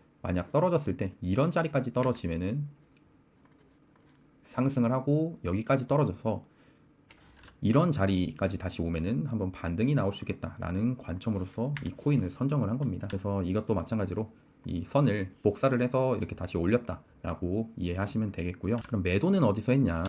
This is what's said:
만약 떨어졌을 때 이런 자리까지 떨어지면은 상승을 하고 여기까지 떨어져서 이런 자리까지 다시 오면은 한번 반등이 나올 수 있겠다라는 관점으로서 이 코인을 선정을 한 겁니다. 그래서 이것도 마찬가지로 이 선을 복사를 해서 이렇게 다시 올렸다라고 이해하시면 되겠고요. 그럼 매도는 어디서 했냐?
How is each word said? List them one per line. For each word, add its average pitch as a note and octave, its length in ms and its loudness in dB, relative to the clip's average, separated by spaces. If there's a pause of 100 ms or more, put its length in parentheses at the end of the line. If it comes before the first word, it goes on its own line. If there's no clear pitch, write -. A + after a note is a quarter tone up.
(220)
만약 F2+ 280 -2
떨어졌을 D3 460 2
때 G2 240 -4
이런 C3 300 2
자리까지 D3 420 0
떨어지면은 A#2+ 720 0 (1800)
상승을 B2+ 460 0
하고 D3 520 0
여기까지 A2 440 0
떨어져서 A2 560 0 (1200)
이런 C#3 300 4
자리까지 F#2+ 640 0
다시 F2+ 240 -6
오면은 F2 460 -2
한번 G2 240 -2
반등이 F2+ 420 0
나올 G2+ 180 2
수 - 120 -10
있겠다라는 G2 760 -4
관점으로서 G#2 800 -4 (100)
이 - 60 -4
코인을 A#2+ 400 0
선정을 C3+ 360 0
한 A#2+ 120 -2
겁니다. G2 280 -2
그래서 G2 360 -2
이것도 G#2 320 0
마찬가지로 G2 560 -2 (340)
이 F2 180 -4
선을 G#2 500 2 (100)
복사를 B2 400 4
해서 C3 340 2
이렇게 - 180 -4
다시 F2+ 220 -4
올렸다라고 F2+ 1200 -2
이해하시면 G2 540 -2
되겠고요. F2+ 460 -4 (100)
그럼 G2+ 160 -2
매도는 D3+ 400 4
어디서 A2 300 2
했냐? F2+ 360 2